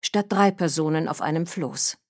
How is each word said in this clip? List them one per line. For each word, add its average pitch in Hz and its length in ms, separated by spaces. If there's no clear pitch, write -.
statt 208 260
drei 196 220
Personen 160 560
auf - 140
einem 160 240
Floß. - 520